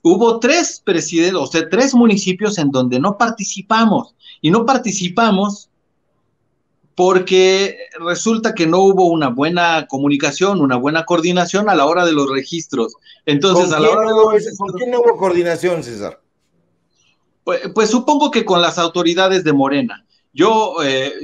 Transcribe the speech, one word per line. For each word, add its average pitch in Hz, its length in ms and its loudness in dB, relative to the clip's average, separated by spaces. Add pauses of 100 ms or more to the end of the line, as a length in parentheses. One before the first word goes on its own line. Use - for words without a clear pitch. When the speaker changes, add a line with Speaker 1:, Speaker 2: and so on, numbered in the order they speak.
Speaker 1:
hubo 226 400 2
tres 285 420 -2
presiden-, 170 540 -2
o 147 100 -4
sea, 160 220 -4
tres 262 260 0
municipios 208 640 2
en 147 140 0
donde 127 280 -2
no 196 200 -2
participamos, 196 960 -2 (260)
y 151 100 0
no 233 140 2
participamos 208 1040 -2 (1300)
porque 185 840 2 (220)
resulta 214 560 -2
que 170 120 0
no 170 120 2
hubo 190 280 4
una 160 220 0
buena 160 580 0
comunicación, 143 760 -2
una 135 160 0
buena 151 280 -2
coordinación 180 640 0
a 202 60 2
la 143 120 2
hora 175 200 2
de 165 60 2
los 143 180 0
registros. 135 640 -6 (320)
Entonces, 170 400 2
Speaker 2:
¿Con 160 80 -2
Speaker 1:
a 151 60 0
la 151 80 4
Speaker 2:
quién 196 100 2
Speaker 1:
hora 220 100 0
de 220 60 0
Speaker 2:
no 220 80 6
hubo 214 100 4
Speaker 1:
los 208 80 2
Speaker 2:
ese-, 220 160 -12
con 196 160 -8
quién 247 180 -6
no 247 100 0
hubo 233 160 2
coordinación, 170 680 -2
César? 107 380 -12 (1200)
Speaker 1:
Pues, 175 180 -4 (140)
pues 214 160 2
supongo 277 400 0
que 226 140 0
con 185 180 2
las 165 160 -2
autoridades 175 680 0
de 151 80 0
Morena. 135 540 -2 (260)
Yo, 202 520 0
eh, 135 280 -2 (120)